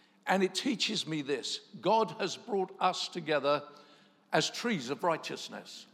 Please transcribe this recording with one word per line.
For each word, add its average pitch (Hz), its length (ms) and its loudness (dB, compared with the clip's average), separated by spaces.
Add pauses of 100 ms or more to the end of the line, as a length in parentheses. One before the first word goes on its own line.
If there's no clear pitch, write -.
(280)
And 190 160 4
it 185 100 2
teaches 208 540 0
me 156 160 -2
this: 131 380 -2 (200)
God 202 380 4
has 190 180 -2
brought 190 420 -2
us 185 280 2
together 147 560 2 (680)
as 156 200 4
trees 156 400 -2
of 135 120 -4
righteousness, - 920 -4